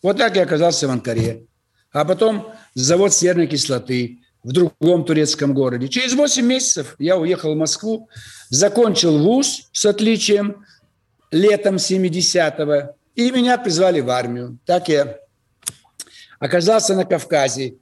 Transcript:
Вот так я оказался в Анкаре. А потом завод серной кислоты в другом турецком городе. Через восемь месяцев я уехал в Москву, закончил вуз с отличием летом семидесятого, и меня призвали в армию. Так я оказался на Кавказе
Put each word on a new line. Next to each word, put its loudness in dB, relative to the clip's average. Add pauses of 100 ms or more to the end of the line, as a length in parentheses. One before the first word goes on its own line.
Вот 0
так 2
я 2
оказался 0
в -2
Анкаре. -4 (480)
А -2
потом 0 (220)
завод 2
серной 2
кислоты -4 (240)
в -10
другом 2
турецком 0
городе. -2
Через -2
восемь 2
месяцев -2
я 2
уехал -2
в -2
Москву, -4 (400)
закончил 2
вуз 0
с -4
отличием 0 (680)
летом 2
семидесятого, 0 (220)
и 2
меня 2
призвали 2
в -4
армию. -4
Так 0
я 0 (1200)
оказался 0
на 0
Кавказе -2